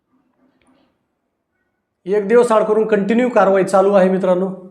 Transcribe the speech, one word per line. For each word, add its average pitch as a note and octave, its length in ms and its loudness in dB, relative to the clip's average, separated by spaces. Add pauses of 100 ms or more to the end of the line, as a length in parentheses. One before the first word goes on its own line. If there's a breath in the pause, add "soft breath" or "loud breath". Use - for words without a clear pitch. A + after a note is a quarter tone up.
(2000)
एक G3 240 -4
दिवस A#3 240 2
आड G#3+ 100 2
करून G#3+ 240 0
कंटिन्यू A3+ 420 -2
कारवाई G3 360 0
चालू G3 280 0
आहे F#3 180 2
मित्रांनो. F#3 400 -2 (200)